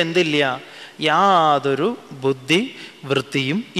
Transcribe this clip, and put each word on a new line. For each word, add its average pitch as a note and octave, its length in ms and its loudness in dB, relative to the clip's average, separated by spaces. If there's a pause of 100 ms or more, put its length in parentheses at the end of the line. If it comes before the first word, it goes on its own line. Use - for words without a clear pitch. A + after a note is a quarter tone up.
എന്തില്ല? E3 320 0 (720)
യാതൊരു D#3 800 2 (340)
ബുദ്ധി C3+ 380 0 (480)
വൃത്തിയും C3+ 500 -2 (200)